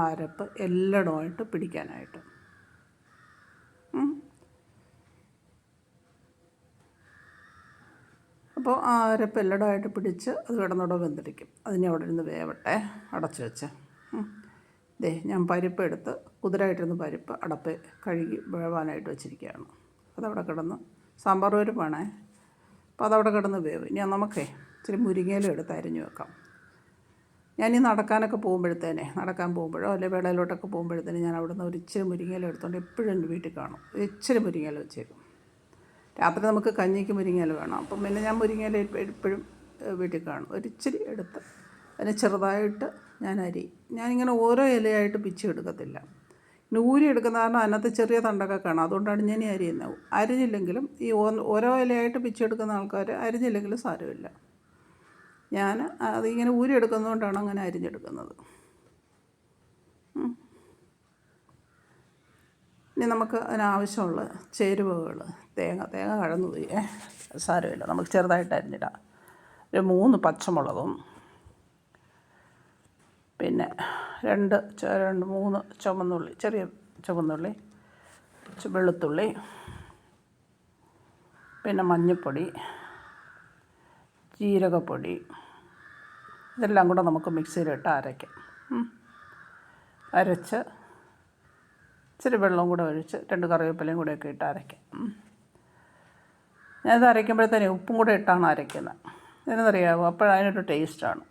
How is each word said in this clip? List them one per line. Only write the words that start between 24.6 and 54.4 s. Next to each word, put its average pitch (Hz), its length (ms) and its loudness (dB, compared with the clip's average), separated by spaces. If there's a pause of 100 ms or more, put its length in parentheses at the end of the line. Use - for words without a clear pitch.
ഇച്ചിരി 196 180 -6 (100)
മുരിങ്ങയില 196 480 0
എടുത്ത് 160 240 -6
അരിഞ്ഞു 82 280 -6
വെക്കാം. - 240 -14 (1300)
ഞാനീ 240 180 4
നടക്കാനൊക്കെ 220 680 2
പോകുമ്പോഴത്തേനെ, 170 600 -2 (160)
നടക്കാൻ 180 340 -4
പോകുമ്പോഴോ 170 400 -4
അല്ലെ 185 140 -2
വെളയിലോട്ടൊക്കെ 180 580 0
പോകുമ്പോഴത്തേനെ 170 540 -4
ഞാൻ 170 160 -2
അവിടുന്ന് 175 280 -6
ഒരു 175 120 -6
ഇച്ചിരി 190 340 -6
മുരിങ്ങയില 180 400 -6
എടുത്തോണ്ട് 175 260 -8
എപ്പോഴും 208 380 -4
എൻ്റെ 165 180 -2
വീട്ടിൽ 170 240 -8
കാണും. - 240 -10 (140)
ഒരു 202 80 -4
ഇച്ചിരി 226 360 0
മുരിങ്ങയില 160 400 -2
വെച്ചേക്കും. - 400 -14 (1000)
രാത്രി 180 300 4
നമുക്ക് 214 280 2
കഞ്ഞിക്ക് 196 340 0
മുരിങ്ങയില 180 400 2
വേണം. 156 300 -6
അപ്പം 202 220 -6
പിന്നെ 202 220 -2
ഞാൻ 220 160 0
മുരിങ്ങയില 214 420 0
എപ്പ-, 208 120 -6
എപ്പോഴും, 196 460 -4 (400)
ഏ, - 80 -8
വീട്ടിൽ 175 360 -4
കാണും. 143 240 -8
ഒരു 226 180 -8
ഇച്ചിരി 277 440 -6
എടുത്ത് 208 280 -12 (580)
അതിനെ 214 140 0 (100)
ചെറുതായിട്ട് 208 640 0 (340)
ഞാൻ 196 180 -2
അരിയും. 175 320 -6 (260)
ഞാനിങ്ങനെ 247 340 0 (140)
ഓരോ 247 180 6 (120)
ഇലയായിട്ട് 214 480 4
പിച്ചി 185 280 -4
എടുക്കത്തില്ല. 170 460 -8 (680)
ഇങ്ങനെ 226 160 0 (100)
ഊരി 285 220 8
എടുക്കുന്ന 233 260 2
കാരണം 233 220 4
അതിനകത്ത് 214 280 2 (120)
ചെറിയ 226 200 4
തണ്ടൊക്കെ 196 360 0
കാണാം. 165 280 0
അതുകൊണ്ടാണ് 208 380 0
ഞാൻ 214 220 0
ഈ - 20 -2
അരിയുന്നത്. 190 480 -4 (180)
അരിഞ്ഞില്ലെങ്കിലും 220 720 0 (160)
ഈ 233 100 -2 (120)
ഓ-, 220 220 0 (100)
ഓരോ 240 300 4
ഇലയായിട്ട് 240 340 2
പിച്ചി 240 300 -2
എടുക്കുന്ന 220 240 -4
ആൾക്കാർ 196 380 -4
അരിഞ്ഞില്ലെങ്കിലും 226 760 -2
സാരമില്ല. 170 420 -8 (1200)